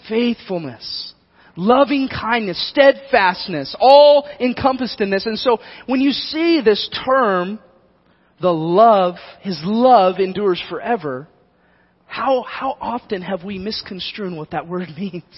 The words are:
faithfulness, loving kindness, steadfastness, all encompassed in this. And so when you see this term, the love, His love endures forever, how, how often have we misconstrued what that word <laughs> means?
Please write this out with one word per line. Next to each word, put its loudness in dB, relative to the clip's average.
faithfulness, -6
loving 2
kindness, -4
steadfastness, 2
all 8
encompassed -2
in -2
this. -2
And -4
so 0
when 0
you 2
see 0
this 0
term, 0
the 2
love, 4
His -8
love 4
endures -2
forever, -6
how, -2
how -10
often -8
have -8
we -10
misconstrued -10
what -12
that -8
word -6
<laughs> -16
means? -10